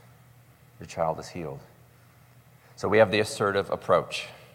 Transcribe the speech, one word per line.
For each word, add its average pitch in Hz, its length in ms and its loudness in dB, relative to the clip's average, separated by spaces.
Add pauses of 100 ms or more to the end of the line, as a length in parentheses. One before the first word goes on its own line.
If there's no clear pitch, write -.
(800)
Your 85 60 -14
child 80 320 -4
is 80 100 -16
healed." 73 320 -10 (1160)
So 98 120 -4
we 101 100 6
have 107 120 8
the 104 100 2
assertive 101 480 0
approach, - 600 0 (260)